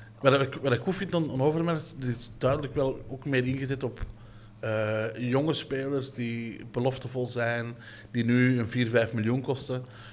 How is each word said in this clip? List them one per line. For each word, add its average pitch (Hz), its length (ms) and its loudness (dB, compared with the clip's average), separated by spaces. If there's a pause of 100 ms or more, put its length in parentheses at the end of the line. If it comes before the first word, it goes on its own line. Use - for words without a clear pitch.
(220)
wat 135 200 8
ik, 131 200 -2
wat 131 120 2
ik 120 80 0
goed 185 140 0
vind 180 200 -4
aan, 160 160 2
aan 131 100 0
Overmars, 160 540 2
die 131 140 -4
is 117 280 -4
duidelijk 139 380 0
wel 135 240 0 (100)
ook 131 160 -10
meer 131 200 2
ingezet 131 380 -2
op, 117 160 -4 (600)
eh, 110 440 0 (140)
jonge 131 360 2
spelers 135 580 -2
die 117 600 -6
beloftevol 123 560 0
zijn, 117 480 -2 (360)
die 117 140 2
nu 123 340 6
een 113 80 0
vier, 123 220 2
vijf 113 240 4
miljoen 117 280 2
kosten, 127 420 -4 (300)